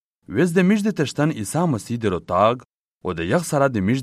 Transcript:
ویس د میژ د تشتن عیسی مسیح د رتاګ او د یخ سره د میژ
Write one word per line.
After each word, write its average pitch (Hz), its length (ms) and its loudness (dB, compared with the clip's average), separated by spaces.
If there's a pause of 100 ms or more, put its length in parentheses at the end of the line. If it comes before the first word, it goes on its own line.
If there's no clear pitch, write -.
(360)
ویس 165 200 2
د 185 140 6
میژ 208 160 2
د 214 140 -2
تشتن 147 420 -2
عیسی 151 220 -2 (100)
مسیح 117 300 -6
د 98 100 0
رتاګ 101 500 2 (400)
او 87 160 -4
د 85 120 -4
یخ 165 180 0
سره 139 180 2
د 107 200 -2
میژ 131 140 0